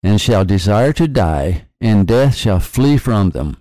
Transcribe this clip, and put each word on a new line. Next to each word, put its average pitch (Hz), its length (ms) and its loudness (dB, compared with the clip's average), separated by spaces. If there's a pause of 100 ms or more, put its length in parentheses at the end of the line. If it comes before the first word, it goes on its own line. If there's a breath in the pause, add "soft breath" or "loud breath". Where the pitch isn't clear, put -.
and 101 160 2
shall 101 240 0
desire 104 500 0
to 165 140 0
die, 85 560 -2 (180)
and 104 260 2
death 127 280 2
shall 95 240 0
flee 139 380 0
from 104 340 0
them. 71 300 -8